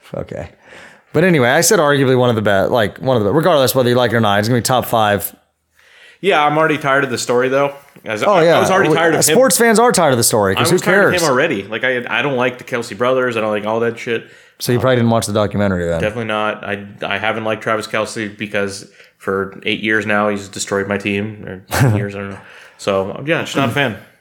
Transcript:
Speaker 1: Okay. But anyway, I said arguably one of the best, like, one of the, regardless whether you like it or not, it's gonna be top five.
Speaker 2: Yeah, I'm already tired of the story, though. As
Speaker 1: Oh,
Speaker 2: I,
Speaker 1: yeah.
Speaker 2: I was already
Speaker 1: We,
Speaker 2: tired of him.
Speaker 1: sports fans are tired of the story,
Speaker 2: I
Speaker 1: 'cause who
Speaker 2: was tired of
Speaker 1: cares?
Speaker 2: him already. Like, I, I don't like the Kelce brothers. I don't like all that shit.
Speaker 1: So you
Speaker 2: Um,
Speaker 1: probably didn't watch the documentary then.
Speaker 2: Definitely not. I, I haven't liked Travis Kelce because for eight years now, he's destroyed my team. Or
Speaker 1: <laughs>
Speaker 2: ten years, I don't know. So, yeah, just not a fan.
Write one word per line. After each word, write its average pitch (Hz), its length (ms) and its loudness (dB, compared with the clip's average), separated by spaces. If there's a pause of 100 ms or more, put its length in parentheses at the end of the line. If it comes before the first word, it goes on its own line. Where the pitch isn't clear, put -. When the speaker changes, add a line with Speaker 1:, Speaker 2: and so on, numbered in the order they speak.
(140)
Speaker 1:
Okay. - 340 -10 (640)
But 151 120 2
anyway, 151 240 4
I 147 140 4
said 202 160 2
arguably 139 380 4
one 123 140 4
of 113 60 2
the 107 60 -2
best, 98 280 2
like, 107 280 0
one 127 200 0
of 104 60 0
the, 98 100 0
regardless 147 400 2
whether 123 160 2
you 120 60 2
like 123 160 2
it 120 40 0
or 117 40 2
not, 104 180 2
it's 107 100 0
gonna 123 120 0
be - 40 -8
top 123 220 0
five. 104 480 0 (880)
Speaker 2:
Yeah, 170 240 2
I'm 147 100 2
already 156 220 2
tired 139 260 2
of 123 60 -6
the 113 80 -4
story, 123 300 0
though. 139 260 0 (300)
As 107 180 -4
Speaker 1:
Oh, 202 120 2
Speaker 2:
I, 165 100 4
Speaker 1:
yeah. 165 120 4
Speaker 2:
I 123 40 4
was 110 100 2
already 190 200 2
Speaker 1:
We, 160 40 4
Speaker 2:
tired 165 200 2
of - 140 0
him. 156 60 2
Speaker 1:
sports 254 240 4
fans 226 200 4
are 240 140 4
tired 165 200 4
of 120 60 2
the 113 60 0
story, 101 300 2
Speaker 2:
I 95 60 -2
Speaker 1:
'cause 160 100 0
who 180 60 2
Speaker 2:
was 180 60 0
tired 196 240 2
of 143 40 4
Speaker 1:
cares? 180 120 0
Speaker 2:
him 160 60 0
already. 131 360 0
Like, 110 200 -6
I, 127 240 -2
I 113 140 -2
don't 135 140 -2
like 123 220 -2
the - 60 -16
Kelce 117 320 -8
brothers. 123 400 0
I 110 40 -2
don't 107 100 -2
like 104 160 -4
all 113 140 -2
that 113 180 -4
shit. 113 260 -6 (360)
Speaker 1:
So - 120 -4
you 120 60 2
Speaker 2:
Um, 101 40 0
Speaker 1:
probably 127 140 4
didn't 117 140 2
watch 113 160 2
the 104 60 -6
documentary 98 540 0
then. 85 140 -2
Speaker 2:
Definitely 110 260 -4
not. 107 380 -4
I, 101 220 -8 (160)
I 95 160 -4
haven't 110 260 -4
liked 110 180 -4
Travis 110 260 -2
Kelce 107 500 -6
because 104 500 -6 (300)
for 98 460 -6
eight 107 160 -2
years 107 260 0
now, 107 220 0
he's 101 200 -6
destroyed 101 400 -4
my 101 100 -2
team. 104 480 -6
Or 92 200 -14
Speaker 1:
<laughs> - 40 -14
Speaker 2:
ten 110 260 2
years, 101 180 -4
I 98 40 -10
don't 101 120 -10
know. 98 100 -14 (380)
So, 98 480 -2
yeah, 156 160 0
just - 140 -6
not 139 120 0
a 113 40 -4
fan. 127 260 -2 (220)